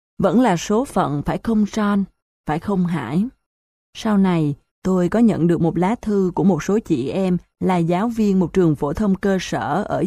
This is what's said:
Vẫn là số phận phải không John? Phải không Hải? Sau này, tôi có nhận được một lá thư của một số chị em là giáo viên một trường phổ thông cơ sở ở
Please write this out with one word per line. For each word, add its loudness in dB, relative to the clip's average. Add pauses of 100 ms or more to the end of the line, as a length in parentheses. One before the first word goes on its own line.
(220)
Vẫn 2
là 4
số -2
phận -2
phải -2
không 0
John? 0 (440)
Phải -2
không -2
Hải? -2 (720)
Sau 0
này, 2 (280)
tôi 2
có 2
nhận 4
được 2
một 0
lá 0
thư 0
của 0
một 2
số 0
chị -2
em 0 (220)
là 0
giáo 0
viên 2
một 0
trường 4
phổ -2
thông 0
cơ 0
sở -4
ở -4